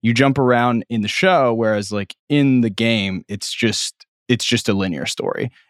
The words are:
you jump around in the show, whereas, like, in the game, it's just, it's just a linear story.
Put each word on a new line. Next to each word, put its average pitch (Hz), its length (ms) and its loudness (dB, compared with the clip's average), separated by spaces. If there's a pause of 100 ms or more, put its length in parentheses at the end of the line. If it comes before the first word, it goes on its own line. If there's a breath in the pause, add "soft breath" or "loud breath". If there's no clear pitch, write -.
you 117 120 0
jump 135 240 2
around 120 520 2
in 113 120 -2
the 104 80 -2
show, 156 440 2
whereas, 107 380 -2
like, 101 240 -6 (140)
in 139 320 4
the 117 80 2
game, 101 580 -2
it's 101 240 -10
just, - 540 -4 (240)
it's 120 160 0
just - 240 -2
a 110 40 2
linear 95 320 -2
story. - 460 -6 (180 soft breath)